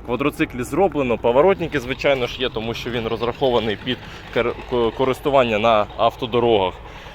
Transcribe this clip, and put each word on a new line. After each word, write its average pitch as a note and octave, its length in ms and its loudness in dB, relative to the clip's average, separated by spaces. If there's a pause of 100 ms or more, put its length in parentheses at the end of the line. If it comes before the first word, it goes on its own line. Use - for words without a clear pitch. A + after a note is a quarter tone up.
квадроциклі C3+ 580 -2
зроблено. C#3 540 0
Поворотники, D3 640 2
звичайно B2+ 480 0
ж, - 140 -10
є, B2 80 0
тому A2+ 240 -4
що B2 160 -8
він A#2 180 -4
розрахований A#2 760 0
під B2 140 -4 (380)
кер-, A#2 180 0 (160)
ко-, A#2 220 2
користування B2+ 680 2
на A2 260 4 (120)
автодорогах. A2+ 760 2 (420)